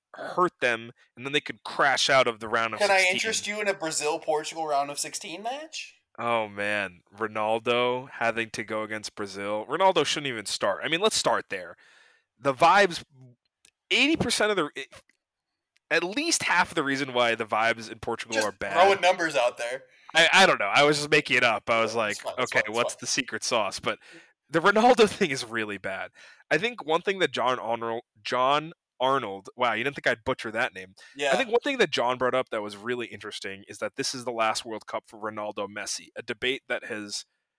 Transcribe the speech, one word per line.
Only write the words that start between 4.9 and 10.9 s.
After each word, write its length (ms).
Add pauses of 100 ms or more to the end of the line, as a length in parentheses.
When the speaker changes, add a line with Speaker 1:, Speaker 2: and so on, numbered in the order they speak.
Speaker 2:
of 80
sixteen 440
match? 520 (240)
Speaker 1:
Oh, 300
man. 520 (160)
Ronaldo 920
having 400
to 140
go 180
against 320
Brazil. 540
Ronaldo 360
shouldn't 260
even 140
start. 400
I 40
mean, 120